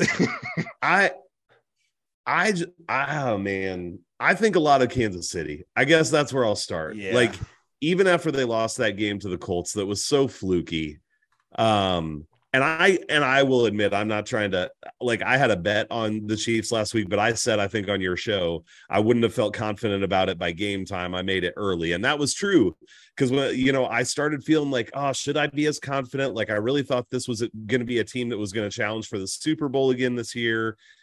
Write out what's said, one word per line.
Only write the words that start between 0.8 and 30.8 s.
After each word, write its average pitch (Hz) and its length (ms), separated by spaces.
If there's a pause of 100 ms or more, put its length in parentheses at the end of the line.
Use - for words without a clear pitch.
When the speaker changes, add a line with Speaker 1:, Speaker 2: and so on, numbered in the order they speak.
Speaker 2:
I, 180 300 (1120)
I 170 280
j-, 170 120 (220)
I, 139 360
oh 117 140
man, 95 640 (220)
I 160 140
think 208 200
a 180 60
lot 143 200
of 127 80
Kansas 95 400
City. 78 360 (100)
I 123 80
guess 156 260
that's 147 220
where 127 140
I'll 104 100
start. 80 400
Speaker 1:
Yeah. 98 180
Speaker 2:
Like, 120 220 (460)
even 175 260
after 170 240
they 135 140
lost 113 320
that 107 180
game 104 240
to 95 80
the 87 100
Colts, 87 360
that 101 120
was 101 200
so 139 240
fluky. 82 720 (560)
Um, 92 680 (260)
and 131 120
I, 165 340 (120)
and 147 140
I 135 200
will 127 240
admit, 104 260
I'm 104 140
not 107 180
trying 104 260
to, 92 200 (280)
like, 117 220
I 113 160
had 135 140
a 101 40
bet 104 360
on 110 340
the 107 100
Chiefs 110 360
last 110 240
week, 104 120
but 101 120
I 110 140
said, 110 260
I 101 80
think 101 220
on 98 120
your 90 160
show, 87 460 (260)
I 101 120
wouldn't 117 220
have 107 120
felt 107 180
confident 107 500
about 92 260
it 90 100
by 87 120
game 98 320
time. 90 300
I 90 80
made 92 220
it 87 140
early. 87 340
And 87 140
that 147 120
was 143 160
true. 160 420 (400)
'Cause 131 160
when, 135 220
you 131 180
know, 135 140
I 113 180
started 147 400
feeling 151 280
like, 120 220
"Oh, 139 180
should 143 240
I 147 120
be 147 200
as 147 100
confident?" 135 560
Like, 104 160
I 107 60
really 127 280
thought 123 280
this 127 160
was 117 160 (220)
gonna 123 180
be 120 160
a 107 40
team 123 260
that 117 80
was 101 160
gonna 104 180
challenge 110 360
for - 120
the 95 80
Super 156 400
Bowl 135 240
again 123 240
this 117 180
year. 113 440 (260)